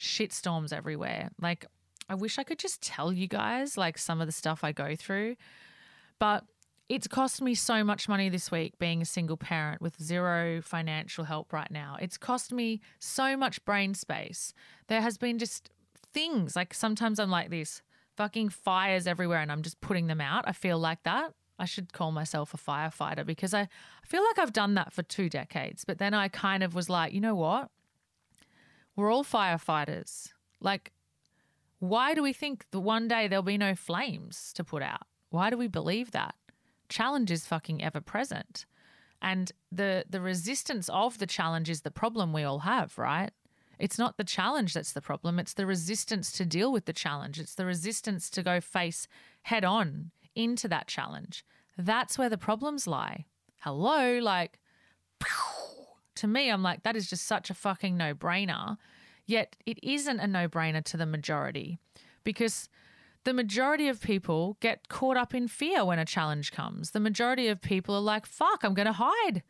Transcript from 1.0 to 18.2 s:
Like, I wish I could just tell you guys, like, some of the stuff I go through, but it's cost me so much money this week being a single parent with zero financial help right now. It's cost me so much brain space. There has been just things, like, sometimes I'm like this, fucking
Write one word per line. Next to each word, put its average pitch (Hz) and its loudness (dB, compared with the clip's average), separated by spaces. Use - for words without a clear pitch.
Like, 170 -2
I 190 -2
wish 214 -2
I 277 -2
could 311 -4
just - -4
tell 165 -2
you 185 0
guys, 226 0
like, 170 0
some 165 0
of 160 0
the 160 -2
stuff 156 -2
I 151 0
go 147 -2
through, 208 -2
but 208 4
it's - 0
cost 262 0
me 247 2
so 214 4
much 208 0
money 196 4
this 180 -2
week 165 -2
being 165 2
a - 0
single 160 -2
parent 156 -2
with 165 -6
zero 170 2
financial 160 -4
help 156 -6
right 151 -4
now. 143 -8
It's 180 -8
cost - -4
me 233 -2
so 269 0
much 269 -2
brain 196 2
space. - -6
There 220 2
has 226 0
been 240 0
just - -6
things, 285 0
like, 180 -2
sometimes 220 0
I'm 202 2
like 170 0
this, 160 -6
fucking 214 0